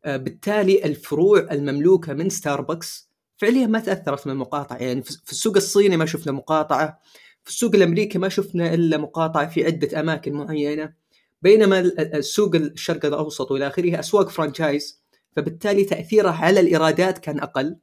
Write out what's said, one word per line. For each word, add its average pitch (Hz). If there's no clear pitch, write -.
آه، 139
بالتالي 190
الفروع 165
المملوكة 147
من 160
Starbucks 151
فعليًا 240
ما 220
تأثرت 190
من 139
المقاطعة. 135
يعني 127
في، -
في -
السوق 208
الصيني 202
ما 160
شفنا 156
مقاطعة، 156
في -
السوق -
الأمريكي 180
ما 185
شفنا 175
إلا 165
مقاطعة 156
في 147
عدة 156
أماكن 160
معينة، 151
بينما 190
ال-، 175
ال-، 160
السوق 165
الشرق 156
الأوسط 151
وإلى 139
آخره 170
أسواق 196
franchise، 147
فبالتالي 190
تأثيره 196
على 170
الإيرادات 170
كان 151
أقل 143